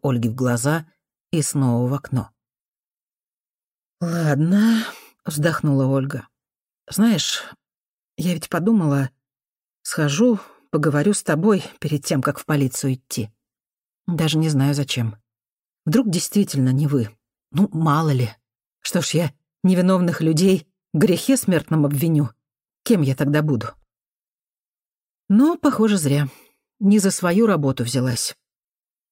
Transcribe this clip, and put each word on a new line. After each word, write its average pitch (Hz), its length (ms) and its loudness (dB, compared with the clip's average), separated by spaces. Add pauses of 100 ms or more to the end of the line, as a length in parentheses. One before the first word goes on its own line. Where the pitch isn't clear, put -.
Ольге 120 260 0
в 113 60 -6
глаза 131 520 -2 (440)
и 160 100 0
снова 123 480 0
в 135 60 -2
окно. - 340 -6 (1700)
«Ладно», 170 880 2 (400)
вздохнула 147 640 0
Ольга. 135 400 -4 (600)
«Знаешь, 214 560 0 (720)
я 175 180 -2
ведь 156 160 -8
подумала, 160 600 0 (720)
схожу, 170 580 0 (300)
поговорю 151 440 0
с - 100 -6
тобой 185 400 0 (160)
перед 147 260 -6
тем, 139 160 -2
как 143 160 -4
в - 80 -16
полицию 139 480 -2
идти. 120 380 -8 (760)
Даже 156 320 -2
не 160 120 2
знаю, 139 260 2
зачем». 127 400 -4 (720)
Вдруг 220 240 2
действительно 160 600 0
не 139 180 0
вы? 127 220 0 (420)
Ну, 196 200 0
мало 160 380 0
ли. 123 220 0 (500)
Что - 200 -2
ж, - 100 -6
я 156 220 -2 (300)
невиновных 180 580 2
людей 165 460 2 (260)
в 165 40 -2
грехе 220 400 2
смертном 160 480 0
обвиню. 143 440 0 (540)
Кем 202 180 2
я 135 140 0
тогда 147 260 0
буду? 131 260 -2 (1600)
Но, 277 280 4
похоже, 214 400 2
зря. 143 300 0 (520)
Не 208 200 4
за 190 120 2
свою 180 360 2
работу 139 360 0
взялась. 123 520 -4 (760)